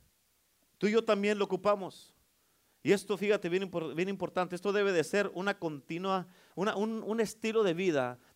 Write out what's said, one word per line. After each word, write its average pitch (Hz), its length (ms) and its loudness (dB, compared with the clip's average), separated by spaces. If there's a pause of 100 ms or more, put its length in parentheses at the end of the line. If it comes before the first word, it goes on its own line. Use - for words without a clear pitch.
(760)
Tú - 100 0
y 214 60 2
yo 226 100 4
también 208 340 2
lo 202 60 0
ocupamos. 190 720 -2 (680)
Y 160 100 6
esto, 202 240 -2
fíjate, 202 320 2
bien 190 200 0
impor-, 165 240 -4
bien 175 140 -2
importante. 180 480 -4
Esto 202 160 -2
debe 196 220 2
de 160 100 4
ser 196 300 0
una 196 260 -2
continua, 175 640 -2 (300)
una, 196 220 0
un, 220 260 -2
un 226 160 -2
estilo 220 440 0
de 175 100 4
vida 143 440 0 (180)